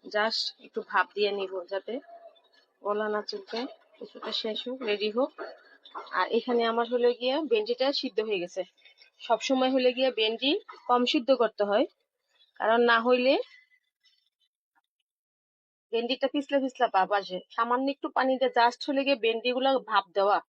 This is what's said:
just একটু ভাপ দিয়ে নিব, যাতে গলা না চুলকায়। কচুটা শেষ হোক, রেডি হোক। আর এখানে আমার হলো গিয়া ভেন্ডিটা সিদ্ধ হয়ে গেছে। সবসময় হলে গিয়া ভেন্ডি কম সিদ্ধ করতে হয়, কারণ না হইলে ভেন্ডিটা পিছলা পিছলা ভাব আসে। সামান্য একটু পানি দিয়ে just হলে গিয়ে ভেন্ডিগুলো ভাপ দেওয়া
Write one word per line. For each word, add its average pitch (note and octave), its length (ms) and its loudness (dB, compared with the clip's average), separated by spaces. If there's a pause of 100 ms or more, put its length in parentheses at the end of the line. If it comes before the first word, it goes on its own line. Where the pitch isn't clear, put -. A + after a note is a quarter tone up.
just G#3+ 400 -4 (200)
একটু - 240 -10
ভাপ F#3 260 0
দিয়ে G3+ 180 0
নিব, G3 200 -4 (120)
যাতে G3 300 -6 (880)
গলা G#3 260 -2
না G#3+ 140 -2
চুলকায়। G#3+ 440 -8 (340)
কচুটা - 320 -12
শেষ G#3+ 360 -6
হোক, C4 140 -8
রেডি G#3 280 -2
হোক। B3 200 0 (840)
আর F#3 160 0
এখানে A#3 360 0
আমার A3+ 240 0
হলো A#3+ 240 2
গিয়া B3 300 -2
ভেন্ডিটা A#3+ 500 0
সিদ্ধ C4 280 -4
হয়ে G#3+ 180 -2
গেছে। F3+ 240 -6 (580)
সবসময় C4 500 0
হলে B3+ 220 4
গিয়া C4 180 0
ভেন্ডি A3+ 400 0 (360)
কম B3 180 4
সিদ্ধ B3 260 0
করতে A3+ 340 2
হয়, G#3 220 2 (680)
কারণ A3+ 260 2
না A#3+ 200 6
হইলে B3 340 4 (2500)
ভেন্ডিটা A#3+ 360 -2
পিছলা C#4 320 -2
পিছলা B3+ 260 0
ভাব F#3+ 260 2
আসে। F#3 260 -2 (120)
সামান্য A#3+ 400 0
একটু C#4 180 -6
পানি C4 280 2
দিয়ে B3 140 0
just A#3+ 360 2
হলে C#4 180 0
গিয়ে C#4 120 2
ভেন্ডিগুলো A#3+ 540 0 (100)
ভাপ G#3 240 0 (100)
দেওয়া G3 240 4 (100)